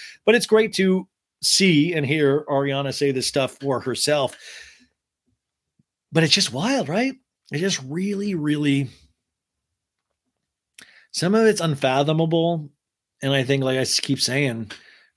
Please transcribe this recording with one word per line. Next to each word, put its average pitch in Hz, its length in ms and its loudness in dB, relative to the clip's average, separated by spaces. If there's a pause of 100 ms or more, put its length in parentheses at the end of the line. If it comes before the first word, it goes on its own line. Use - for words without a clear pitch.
(240)
But 220 120 4
it's 240 100 2
great 220 300 2
to 185 300 2 (360)
see 175 520 4
and 151 120 -2
hear 147 400 2
Ariana 139 480 -2
say 143 180 0
this 127 160 -2
stuff 131 320 -2
for 135 220 -2
herself. 135 560 -2 (1800)
But 160 100 4
it's 156 100 2
just 185 200 0
wild, 196 340 -2
right? 240 280 -2 (360)
It's 143 80 -4
just 185 260 -2
really, 196 500 -4
really, 147 520 0 (2250)
some 185 240 0
of 226 100 4
it's 214 140 4
unfathomable. 160 1120 0 (520)
And 139 120 -2
I 139 100 2
think, 135 220 0
like 131 120 0
I 131 40 0
s-, - 180 -2
keep 135 220 -2
saying, 120 500 -4 (460)